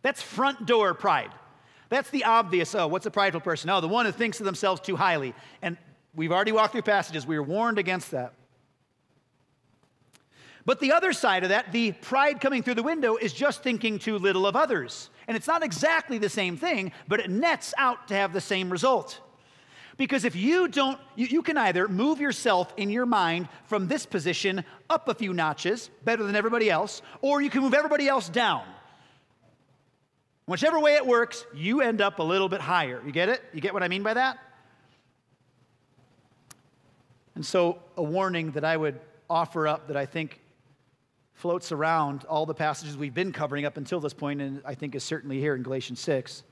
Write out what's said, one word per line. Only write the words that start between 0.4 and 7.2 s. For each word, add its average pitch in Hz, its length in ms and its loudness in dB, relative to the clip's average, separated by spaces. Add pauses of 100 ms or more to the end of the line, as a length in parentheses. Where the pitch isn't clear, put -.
door 214 280 4
pride. 143 380 0 (560)
That's 262 220 0
the 262 160 -2
obvious, 196 500 4
"Oh, 175 120 2
what's 180 180 -2
a 214 60 -4
prideful 196 280 2
person?" 160 300 -4
Oh, 190 100 4
the 165 80 -2
one 226 180 2
who 202 60 0
thinks 226 300 -2
of 202 40 -4
themselves 185 360 0
too 185 160 -4
highly. 151 360 2 (280)
And 170 160 -4 (360)
we've 160 200 -2
already 208 180 2
walked 220 220 4
through 240 80 -2
passages. 165 440 0